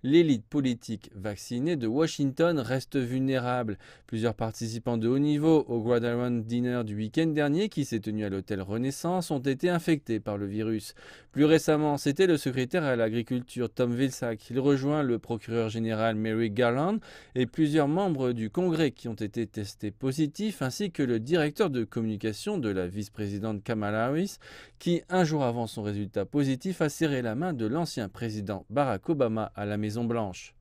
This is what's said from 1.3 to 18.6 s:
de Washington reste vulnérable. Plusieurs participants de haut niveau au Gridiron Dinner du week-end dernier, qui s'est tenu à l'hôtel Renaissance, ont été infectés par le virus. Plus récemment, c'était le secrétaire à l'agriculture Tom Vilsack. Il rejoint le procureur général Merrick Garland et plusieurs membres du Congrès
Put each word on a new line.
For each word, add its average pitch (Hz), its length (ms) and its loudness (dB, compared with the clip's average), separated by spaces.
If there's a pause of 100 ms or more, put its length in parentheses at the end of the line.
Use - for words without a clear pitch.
de 120 100 -2
Washington 151 720 2
reste 127 400 -2
vulnérable. 123 800 0 (280)
Plusieurs 113 280 -2
participants 117 640 -4
de 113 100 2
haut 131 100 4
niveau 147 500 4
au 117 120 0
Gridiron 120 500 2
Dinner 120 540 0
du 104 120 -6
week-end 110 320 0
dernier, 151 420 2
qui 143 160 -2
s'est 113 140 -2
tenu 107 260 -4
à - 20 -4
l'hôtel 95 320 -4
Renaissance, 135 680 -2
ont 147 80 0
été 135 320 0
infectés 160 500 0
par 104 160 -4
le 101 80 -4
virus. 107 480 -4 (400)
Plus 143 140 4
récemment, 151 500 4
c'était 147 300 2
le 170 100 6
secrétaire 131 480 0
à 135 100 2
l'agriculture 117 800 -2
Tom 120 220 0
Vilsack. 123 560 -4
Il 120 100 0
rejoint 143 420 2
le 120 160 2
procureur 113 520 -2
général 113 440 0
Merrick 110 380 0
Garland 123 460 2 (360)
et 127 120 2
plusieurs 147 420 2
membres 151 440 0
du 110 180 -4
Congrès 165 400 2